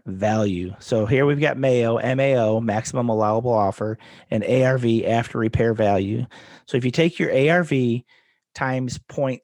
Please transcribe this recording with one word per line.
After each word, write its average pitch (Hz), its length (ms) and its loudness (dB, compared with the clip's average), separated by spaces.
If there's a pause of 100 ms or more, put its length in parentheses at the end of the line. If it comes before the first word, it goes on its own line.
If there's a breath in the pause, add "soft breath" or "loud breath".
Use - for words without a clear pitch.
value. 98 720 -2
So 110 280 -2
here 135 180 2
we've 143 160 0
got 147 160 0
Mayo, 123 400 2
M 123 240 -2
A 135 160 2
O, 110 240 2
maximum 117 480 -2
allowable 110 460 0
offer, 107 420 -2 (340 loud breath)
and 107 140 -2
A 127 200 2
R 131 120 2
V, 113 300 2
after 117 320 -2
repair 113 340 0
value. 104 540 0 (400 loud breath)
So - 100 -4
if 123 80 0
you 127 60 2
take 165 280 0
your 156 120 0
A 135 180 4
R 175 140 4
V 127 420 0 (480 soft breath)
times 131 460 -4
point 131 460 -6